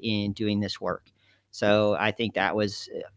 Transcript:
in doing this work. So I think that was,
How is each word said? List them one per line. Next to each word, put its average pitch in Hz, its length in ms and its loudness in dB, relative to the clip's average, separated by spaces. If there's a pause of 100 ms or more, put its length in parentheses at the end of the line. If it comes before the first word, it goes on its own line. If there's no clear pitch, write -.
in 104 300 -2
doing 104 280 0
this 101 200 -4
work. 90 300 -6 (400)
So 104 480 4
I 107 140 2
think 113 220 -2
that 190 200 2
was, 104 340 -2 (280)